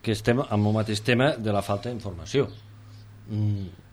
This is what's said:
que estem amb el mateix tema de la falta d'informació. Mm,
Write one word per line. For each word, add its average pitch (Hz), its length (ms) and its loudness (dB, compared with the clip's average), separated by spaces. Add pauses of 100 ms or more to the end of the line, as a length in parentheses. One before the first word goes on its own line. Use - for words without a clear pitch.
que 113 120 0
estem 120 260 2
amb 104 260 2
el 107 80 4
mateix 107 280 -2
tema 131 340 4
de 110 160 -2
la 104 100 2
falta 101 280 -4
d'informació. 104 560 -2 (840)
Mm, 104 380 -2 (260)